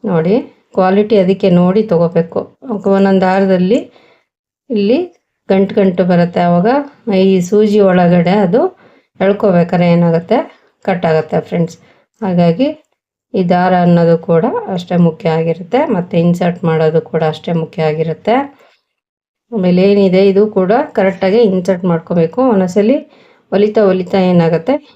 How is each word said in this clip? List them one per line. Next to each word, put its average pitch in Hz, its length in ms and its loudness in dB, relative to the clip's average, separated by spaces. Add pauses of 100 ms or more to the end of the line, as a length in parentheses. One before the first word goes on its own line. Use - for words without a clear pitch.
ನೋಡಿ 180 320 0 (380)
ಕ್ವಾಲಿಟಿ 202 440 0
ಅದಕ್ಕೆ 190 340 0
ನೋಡಿ 180 320 2
ತೊಗೋಬೇಕು. 170 560 -2 (480)
ಒಂದೊಂದು 196 340 2
ದಾರದಲ್ಲಿ 190 580 0 (880)
ಇಲ್ಲಿ 220 300 0 (500)
ಗಂಟು 196 260 0
ಗಂಟು 190 300 0
ಬರುತ್ತೆ. 175 360 0
ಆವಾಗ 175 260 2 (520)
ಈ 190 220 2
ಸೂಜಿ 208 400 2
ಒಳಗಡೆ 180 580 2
ಅದು 202 220 2 (580)
ಎಳ್ಕೊಬೇಕಾದ್ರೆ 185 720 0
ಏನಾಗುತ್ತೆ, 170 460 0 (480)
ಕಟ್ 175 200 -2
ಆಗುತ್ತೆ 156 360 0
ಫ್ರೆಂಡ್ಸ್. 170 340 -4 (460)
ಹಾಗಾಗಿ 175 460 0 (680)
ಈ 190 120 -2
ದಾರ 180 360 0
ಅನ್ನೋದು 170 340 2 (100)
ಕೂಡ 165 200 0 (240)
ಅಷ್ಟೇ 180 280 -6
ಮುಖ್ಯ 165 380 0
ಆಗಿರುತ್ತೆ, 165 520 -4
ಮತ್ತು 180 300 -6
ಇನ್ಸರ್ಟ್ 175 460 -2
ಮಾಡೋದು 160 380 0
ಕೂಡ 160 220 -6
ಅಷ್ಟೇ 156 300 -4
ಮುಖ್ಯ 160 360 -4
ಆಗಿರುತ್ತೆ. 160 460 -4 (1160)
ಆಮೇಲೆ 180 340 0
ಏನಿದೆ 196 400 2
ಇದು 196 260 2
ಕೂಡ 185 200 -2 (220)
ಕರೆಕ್ಟಾಗಿ 190 500 0
ಇನ್ಸರ್ಟ್ 185 420 -2
ಮಾಡ್ಕೋಬೇಕು. 165 540 -2 (100)
ಒಂದೊಂದ್ಸಲಿ 202 480 0 (540)
ಹೊಲಿತಾ 214 320 0
ಹೊಲಿತಾ 185 400 0
ಏನಾಗುತ್ತೆ, 175 500 0 (220)